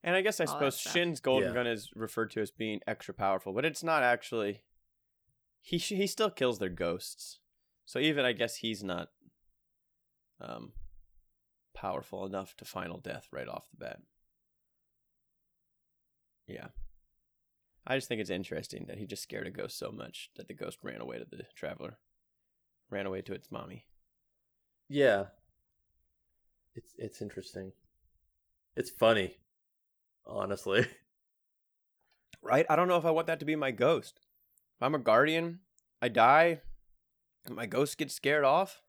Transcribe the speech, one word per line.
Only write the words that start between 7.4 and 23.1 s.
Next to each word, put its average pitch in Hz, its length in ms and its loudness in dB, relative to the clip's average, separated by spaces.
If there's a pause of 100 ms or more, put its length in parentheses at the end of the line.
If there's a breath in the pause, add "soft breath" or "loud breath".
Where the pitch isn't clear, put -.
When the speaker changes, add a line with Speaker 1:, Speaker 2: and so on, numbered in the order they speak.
Speaker 1:
so - 140 -6
even 143 260 2
I 123 80 4
guess 98 240 -2
he's 107 260 -4
not, 87 280 -6 (1300)
um, 58 340 -14 (1000)
powerful 95 520 -6
enough 95 320 -8
to - 80 -20
final 90 340 -10
death - 340 -12
right 64 140 -8
off - 240 -10
the - 60 -20
bat. - 240 -12 (2500)
Yeah, - 240 -12 (1160)
I 131 120 -2
just 131 100 -6
think 110 140 -4
it's 98 80 -4
interesting 90 560 -6
that - 140 -12
he 104 80 -8
just - 160 -12
scared - 240 -10
a 92 40 -10
ghost - 260 -10
so - 140 -10
much - 440 -14
that - 120 -16
the - 60 -16
ghost - 300 -12
ran 57 180 -10
away 60 180 -10
to 60 60 -12
the - 180 -16 (120)
Traveler, - 420 -10 (920)
ran 98 180 -4
away 95 160 -6